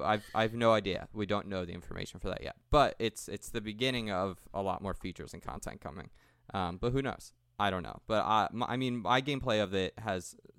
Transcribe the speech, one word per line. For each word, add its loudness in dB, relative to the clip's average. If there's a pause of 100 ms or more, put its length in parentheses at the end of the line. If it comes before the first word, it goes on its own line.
I've, 2 (100)
I've 2
no 6
idea. 0
We -2
don't 0
know -2
the -6
information -8
for -4
that -4
yet. -8 (160)
But 6
it's, -2
it's -8
the -4
beginning 0
of 0 (140)
a -2
lot -2
more -4
features -10
and -14
content -8
coming. -12 (440)
Um, -2
but 0
who 2
knows? -6 (280)
I 4
don't 0
know. -12
But 2
I, 6
m-, -2
I 0
mean, 0
my 2
gameplay 2
of 0
it 0
has -4 (240)